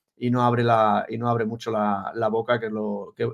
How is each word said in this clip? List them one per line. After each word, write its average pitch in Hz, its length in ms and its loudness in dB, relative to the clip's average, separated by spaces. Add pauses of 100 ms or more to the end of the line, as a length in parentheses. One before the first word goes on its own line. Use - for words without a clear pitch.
(180)
y 123 120 -2
no 123 140 2
abre 120 220 4
la, 107 420 4
y 117 100 -6
no 120 120 -2
abre 117 160 0
mucho 117 260 -6
la, 104 420 -2
la 113 140 -2
boca, 113 320 0
que 113 60 -6
es 110 80 -6
lo, 104 420 -6
que, 117 180 -4